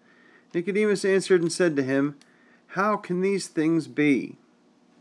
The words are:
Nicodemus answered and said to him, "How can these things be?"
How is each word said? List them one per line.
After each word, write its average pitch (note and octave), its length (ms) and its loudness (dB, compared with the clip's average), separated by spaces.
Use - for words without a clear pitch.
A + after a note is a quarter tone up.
Nicodemus G3 500 0
answered F#3+ 380 2
and E3 100 0
said E3+ 240 0
to C#3 60 2
him, C#3 320 0
"How G3+ 280 -2
can F#3 240 -4
these G3 280 -2
things D#3 400 0
be?" C3 500 0